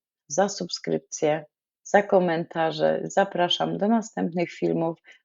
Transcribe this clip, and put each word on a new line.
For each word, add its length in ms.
za 200
subskrypcję, 960
za 180
komentarze. 1000
Zapraszam 760
do 100
następnych 640
filmów. 480